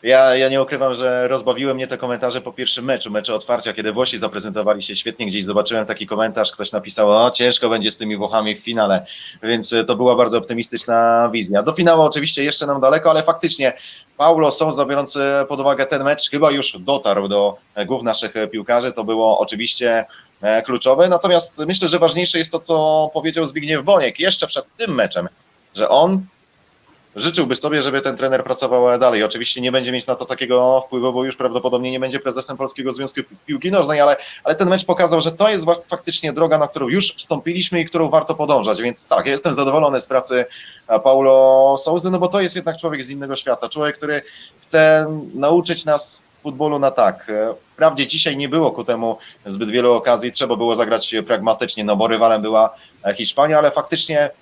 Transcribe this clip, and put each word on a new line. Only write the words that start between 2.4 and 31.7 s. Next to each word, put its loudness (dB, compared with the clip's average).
po -14
pierwszym -6
meczu, -4
meczu -4
otwarcia, -4
kiedy -4
Włosi -2
zaprezentowali -4
się -10
świetnie. -8
Gdzieś -6
zobaczyłem -2
taki -8
komentarz, -2
ktoś -10
napisał: 0
„O, 6
ciężko 0
będzie 0
z -10
tymi -6
Włochami -2
w -16
finale”, -2
więc, -2
e, 2
to -2
była 2
bardzo 2
optymistyczna 0
wizja. -2
Do 0
finału 4
oczywiście 0
jeszcze -2
nam -2
daleko, 4
ale 2
faktycznie 0
Paulo 4
Sousa, 0
biorąc, -4
e, 0
pod -6
uwagę 2
ten -2
mecz, 0
chyba 4
już -4
dotarł 0
do, 2
e, -6
głów -4
naszych, -4
e, -2
piłkarzy. -2
To -6
było 2
oczywiście, -2
e, 0
kluczowe. 2
Natomiast 0
myślę, -2
że 0
ważniejsze 2
jest -4
to, -6
co 0
powiedział -2
Zbigniew -4
Boniek 2
jeszcze 0
przed -10
tym -4
meczem, -2
że -2
on 4
życzyłby -2
sobie, -2
żeby -2
ten -4
trener 0
pracował 2
dalej. 4
Oczywiście -4
nie -2
będzie 0
mieć -6
na 0
to -10
takiego 2
wpływu, -2
bo -2
już -6
prawdopodobnie -2